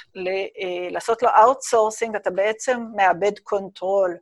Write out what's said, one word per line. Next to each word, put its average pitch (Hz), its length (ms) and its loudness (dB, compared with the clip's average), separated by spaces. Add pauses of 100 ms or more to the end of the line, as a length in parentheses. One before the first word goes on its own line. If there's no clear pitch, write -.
(140)
ל-, 180 140 -6
אה, 185 640 -6
לעשות 202 320 -2
לו 240 60 4
outsourcing, 220 880 2
אתה 202 140 -4
בעצם 220 520 -2 (140)
מאבד 196 420 2
קונטרול. 190 840 -2